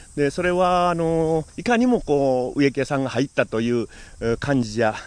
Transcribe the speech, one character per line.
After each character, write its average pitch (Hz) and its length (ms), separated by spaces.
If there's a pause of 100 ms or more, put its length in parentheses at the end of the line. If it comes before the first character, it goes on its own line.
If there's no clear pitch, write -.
(160)
で、 143 160
そ 180 100
れ 180 80
は、 180 400
あ 170 60
の、 160 500 (120)
い 175 60
か 240 140
に 240 80
も 240 160
こ 131 540
う、 139 40
植 139 120
木 131 80
屋 127 80
さ 143 100
ん 135 60
が 127 80
入 127 140
っ - 20
た 123 180
と 110 160
い 117 80
う、 120 180 (320)
え 117 140
ー、 - 40
感 139 260
じ 107 80
じ 113 120
ゃ 110 120 (120)